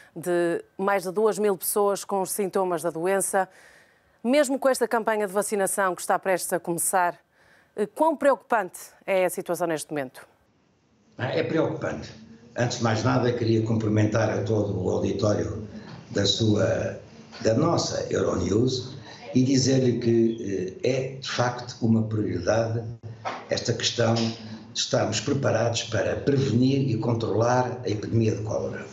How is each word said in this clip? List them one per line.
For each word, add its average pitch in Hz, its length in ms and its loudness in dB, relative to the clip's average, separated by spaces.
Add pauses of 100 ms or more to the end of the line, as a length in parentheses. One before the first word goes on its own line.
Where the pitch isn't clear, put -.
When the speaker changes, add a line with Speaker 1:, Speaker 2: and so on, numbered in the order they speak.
(160)
Speaker 1:
de 170 480 0 (140)
mais 196 260 2
de 185 80 -4
duas 202 260 2
mil 202 200 2
pessoas 202 480 0
com 196 160 -2
os 180 100 -4
sintomas 185 500 0
da 165 80 -2
doença. 185 600 0 (720)
Mesmo 269 340 2
com 269 120 2
esta 247 180 2
campanha 214 400 0
de 180 60 -10
vacinação 196 600 0
que - 80 -8
está 190 160 2
prestes 185 360 0
a 170 60 0
começar, 170 600 0 (560)
eh, 208 120 -2
quão 311 280 2
preocupante 240 640 0 (260)
é 185 200 4
a 170 40 2
situação 170 380 -2
neste 156 240 -4
momento? 139 340 -6 (920)
Speaker 2:
É 160 260 -2
preocupante. - 680 -2 (440)
Antes 123 200 0
de 113 60 -2
mais 110 200 2
nada, 123 300 2
queria 110 320 2
cumprimentar 107 640 2
a 101 140 -2
todo 104 380 0
o 95 80 0
auditório - 800 0 (440)
da 98 140 0
sua, - 720 2 (440)
da 113 120 2
nossa 156 560 0
Euronews 92 840 0 (380)
e 127 100 6
dizer-lhe 127 560 4
que, 113 840 0
eh, 120 60 2
é, 135 300 -2
de - 100 -10
facto, - 520 -4
uma 113 220 4
prioridade 110 800 0 (640)
esta - 240 -2
questão 117 420 0
de - 640 -4
estarmos 113 400 0
preparados 117 640 0
para 95 340 -2
prevenir 131 720 2
e 107 80 0
controlar 117 880 0
a 101 40 -2
epidemia 110 440 0
de - 100 -6
cólera. - 500 -4